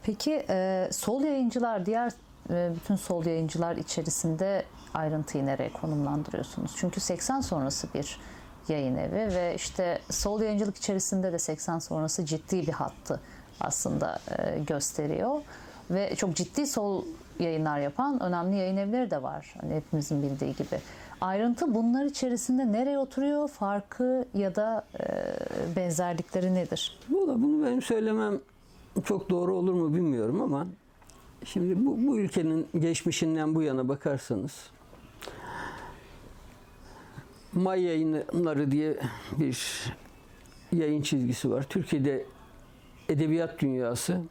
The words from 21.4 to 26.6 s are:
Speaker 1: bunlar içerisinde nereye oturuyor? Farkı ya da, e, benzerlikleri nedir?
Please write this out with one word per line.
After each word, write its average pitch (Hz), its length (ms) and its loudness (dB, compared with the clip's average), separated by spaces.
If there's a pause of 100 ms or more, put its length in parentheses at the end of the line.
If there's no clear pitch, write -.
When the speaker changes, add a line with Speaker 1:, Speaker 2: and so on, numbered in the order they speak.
Speaker 1:
bunlar 240 300 4
içerisinde 254 680 2
nereye 262 260 2
oturuyor? 277 520 2
Farkı 247 840 0
ya 196 220 2
da, 214 300 0 (140)
e, - 60 0 (680)
benzerlikleri 180 800 0
nedir? - 440 -2 (100)